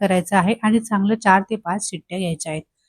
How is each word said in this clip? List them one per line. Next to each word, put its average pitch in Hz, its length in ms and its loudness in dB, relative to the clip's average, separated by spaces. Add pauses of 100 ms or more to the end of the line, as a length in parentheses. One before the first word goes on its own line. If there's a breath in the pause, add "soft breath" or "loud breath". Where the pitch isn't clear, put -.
करायचं 185 360 0
आहे 190 260 4
आणि 220 180 2
चांगलं 208 340 0
चार 196 280 4
ते 214 140 -6
पाच 202 340 -6
शिट्ट्या 180 280 -10
घ्यायच्या 165 340 -4
आहेत. 156 100 -6 (260)